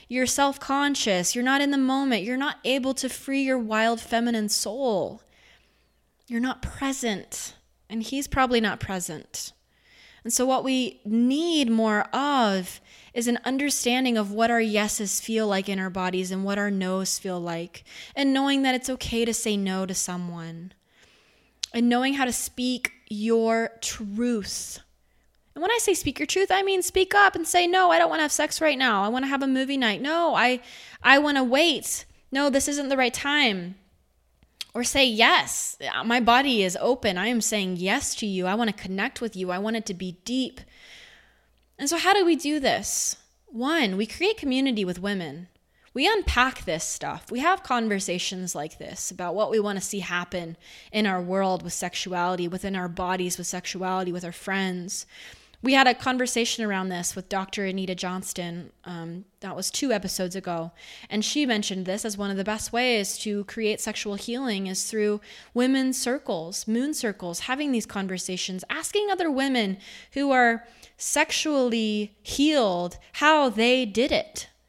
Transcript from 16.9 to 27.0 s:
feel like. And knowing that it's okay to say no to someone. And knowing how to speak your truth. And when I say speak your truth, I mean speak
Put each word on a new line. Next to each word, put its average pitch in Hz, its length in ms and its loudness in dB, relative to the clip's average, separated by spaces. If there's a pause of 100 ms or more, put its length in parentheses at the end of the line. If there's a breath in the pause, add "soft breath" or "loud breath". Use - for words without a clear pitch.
feel 180 220 -4
like. 170 420 -6 (320 loud breath)
And 269 200 2
knowing 277 260 2
that 262 140 4
it's 254 160 -2
okay 233 340 -2
to 226 80 0
say 214 240 0
no 190 300 -2
to 185 80 -4
someone. 170 800 -6 (1000 soft breath)
And 240 160 2
knowing 254 240 2
how 269 140 0
to 233 60 -2
speak 247 600 -4 (160)
your 226 640 0 (100)
truth. 220 1000 -6 (720)
And 311 80 -8
when 381 100 0
I 480 80 2
say 403 140 2
speak - 260 -4
your 302 60 -2
truth, 381 260 0
I 392 100 2
mean 392 200 0
speak 381 320 2